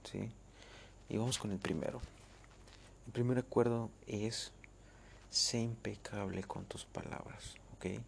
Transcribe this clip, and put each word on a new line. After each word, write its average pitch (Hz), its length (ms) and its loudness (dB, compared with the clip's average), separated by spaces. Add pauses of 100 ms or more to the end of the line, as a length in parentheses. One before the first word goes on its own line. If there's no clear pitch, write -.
¿sí? 101 260 -4 (760)
Y - 80 0
vamos 113 220 4
con 104 140 0
el 98 80 0
primero. 78 420 0 (1040)
El 123 80 -10
primer 120 240 6
acuerdo 117 520 6 (160)
es, 107 460 0 (760)
sé - 320 4
impecable 101 840 0
con 95 220 -4
tus - 180 -8
palabras, - 720 -6 (200)
¿ok? 101 320 0